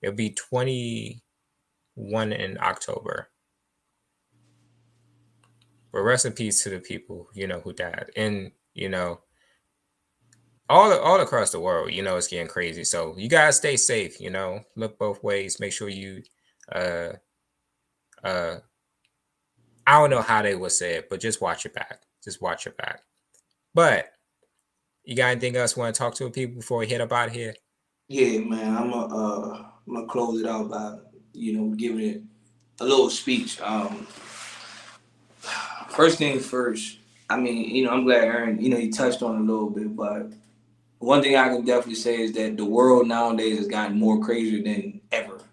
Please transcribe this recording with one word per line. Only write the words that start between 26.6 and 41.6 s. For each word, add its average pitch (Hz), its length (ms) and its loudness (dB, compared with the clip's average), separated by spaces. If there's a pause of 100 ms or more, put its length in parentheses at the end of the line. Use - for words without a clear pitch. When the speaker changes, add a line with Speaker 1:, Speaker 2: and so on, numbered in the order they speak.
Speaker 1:
we 113 80 -2
head 117 140 -2
up 117 100 -2
out 120 160 2
of 113 80 -10
here? 113 180 -8 (540)
Speaker 2:
Yeah, 120 320 4
man, 110 380 -2
I'ma, 120 280 -2
uh, 107 600 -6 (220)
I'ma 117 180 -8
close 117 360 -2
it 110 60 -2
out 110 240 -4
by, 107 260 -8 (360)
you 110 220 -4
know, 107 200 -2
giving 113 240 -4
it 107 220 -4 (580)
a 120 60 -4
little 127 260 6
speech. - 500 -2
Um, 104 460 -4 (1800)
first 160 280 6
things 135 280 0
first, 120 540 -4 (300)
I 110 60 2
mean, 120 400 -2
you 131 80 4
know, 120 80 2
I'm 127 140 2
glad 123 180 6
Aaron, 113 380 0
you 127 80 2
know, 123 80 4
he 113 120 -2
touched 123 320 0
on 113 140 -2
it 107 60 0
a - 20 2
little 110 260 0
bit, 104 240 -6
but 107 380 -6 (680)
one 139 220 6
thing 139 140 4
I 131 140 8
can 120 160 -2